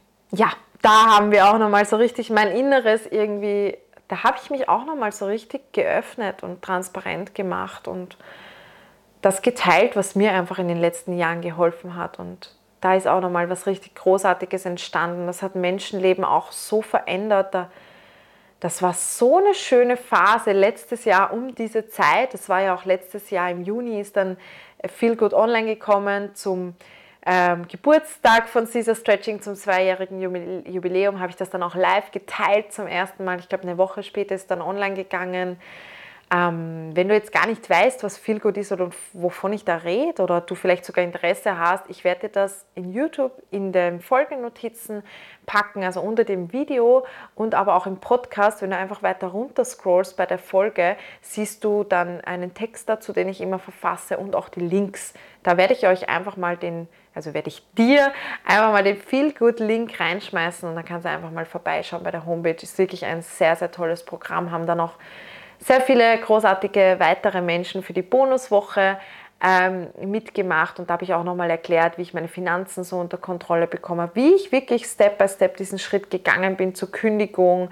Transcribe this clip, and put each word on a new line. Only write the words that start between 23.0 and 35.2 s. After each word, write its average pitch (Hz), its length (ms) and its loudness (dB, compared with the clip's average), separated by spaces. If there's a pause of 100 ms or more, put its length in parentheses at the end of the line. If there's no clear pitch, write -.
Jahr 180 200 -2
im 175 120 -6
Juni, 220 380 -6
ist 202 160 -8
dann 190 200 0 (520)
Feel 233 280 0
Good 220 160 2
online 226 360 2
gekommen 202 640 -2
zum, 180 400 -6 (500)
ähm, 175 440 2
Geburtstag 233 800 4
von 226 200 0
Caesar 226 280 0
Stretching, 208 440 0
zum 202 140 -10
zweijährigen 185 680 0
Jubil-, 180 480 -6
Jubiläum, 185 520 0
habe 180 100 -6
ich 175 60 -18
das 185 140 -6
dann 180 120 -6
auch 175 140 -6
live 185 340 2
geteilt 208 640 -2
zum 202 160 -10
ersten 190 360 -6
Mal. 180 140 -4
Ich 175 100 -18
glaube, 185 140 -6
eine 180 160 -6
Woche 190 240 -2
später 196 320 -6
ist - 160 -8
dann 180 100 -4
online 196 360 -4
gegangen. 180 640 -6 (760)